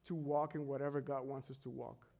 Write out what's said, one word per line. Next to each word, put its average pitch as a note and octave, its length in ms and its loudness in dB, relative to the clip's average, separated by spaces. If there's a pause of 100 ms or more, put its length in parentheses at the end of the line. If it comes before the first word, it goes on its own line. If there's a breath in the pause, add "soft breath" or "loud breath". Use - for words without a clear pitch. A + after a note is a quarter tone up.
to F3+ 80 -2
walk D3+ 400 4
in D3 120 0
whatever C#3 340 2
God C3+ 240 0
wants C3+ 260 -6
us C3+ 80 -10
to B2+ 120 -8
walk. A#2+ 360 -8 (140)